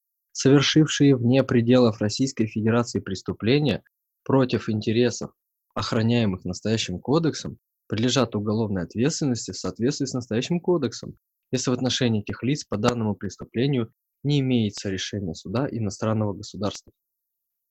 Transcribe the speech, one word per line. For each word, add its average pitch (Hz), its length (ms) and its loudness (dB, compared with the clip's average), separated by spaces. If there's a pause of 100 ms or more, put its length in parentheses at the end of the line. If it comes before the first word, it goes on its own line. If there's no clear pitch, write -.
(320)
совершившие 143 840 4
вне 123 280 4
пределов 120 580 4
Российской 110 460 0
Федерации 113 520 0
преступления 107 840 -2 (400)
против 127 440 2
интересов, 110 640 0 (440)
охраняемых 113 680 0
настоящим 92 560 -4
кодексом, 147 600 -2 (280)
подлежат 120 460 0
уголовной 104 480 -2
ответственности 120 680 -2
в - 80 -12
соответствии 127 480 -4
с - 60 -8
настоящим 127 460 -2
кодексом, 165 600 -4 (320)
если 127 180 -2
в 123 40 2
отношении 120 500 0
этих - 180 -8
лиц 139 220 -2
по 107 140 -4
данному 113 360 0
преступлению 117 800 -4 (300)
не 143 160 2
имеется 117 500 0
решения 95 460 -6
суда 120 340 -4
иностранного 110 640 -2
государства. - 580 -8 (800)